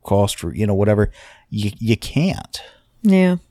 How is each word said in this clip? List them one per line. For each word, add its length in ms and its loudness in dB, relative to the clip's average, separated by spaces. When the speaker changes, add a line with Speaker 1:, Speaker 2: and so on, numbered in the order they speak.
Speaker 1:
cost 360 0
for, 140 -10
you 140 -4
know, 60 0
whatever, 380 2
you, 280 -4
you 200 0
can't. 640 -6
Speaker 2:
Yeah. 360 4